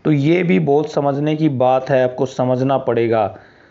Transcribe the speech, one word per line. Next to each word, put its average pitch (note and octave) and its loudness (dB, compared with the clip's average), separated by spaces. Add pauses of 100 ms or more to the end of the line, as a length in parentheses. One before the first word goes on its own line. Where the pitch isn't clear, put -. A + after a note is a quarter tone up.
तो D#3 2
ये D#3 2
भी F#3 2
बहुत D3+ 0
समझने D3 -2
की D#3 2
बात C3 0
है, C3 2
आपको B2+ -2
समझना C3 0
पड़ेगा। A2+ 0 (340)